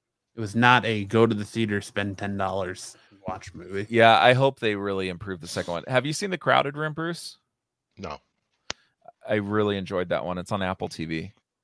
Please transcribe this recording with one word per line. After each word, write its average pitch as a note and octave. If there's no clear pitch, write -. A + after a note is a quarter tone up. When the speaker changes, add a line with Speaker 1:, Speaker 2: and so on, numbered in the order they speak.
Speaker 1:
It A2+
was G#2
not B2
a G#2+
go A2+
to A2+
the G#2
theater, G#2
spend G2+
ten G2+
dollars, F#2+
and G2
watch F#2
movie. F#2
Speaker 2:
Yeah, A2+
I A#2
hope C3+
they G#2+
really G2
improve F2+
the E2+
second F2
one. E2+
Have B2+
you D#3
seen G3
The F3+
Crowded C3+
Room, D3+
Bruce? E3
Speaker 3:
No. D#2+
Speaker 2:
I A2+
really G#2
enjoyed F#2
that D#2+
one. F2+
It's F2+
on G2
Apple F#2
T -
V. E2